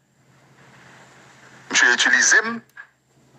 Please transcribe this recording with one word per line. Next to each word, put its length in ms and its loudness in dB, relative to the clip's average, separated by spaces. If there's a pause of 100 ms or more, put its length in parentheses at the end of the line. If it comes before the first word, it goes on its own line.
(1700)
Msye 240 2
itilize 480 2
m, 160 -8 (800)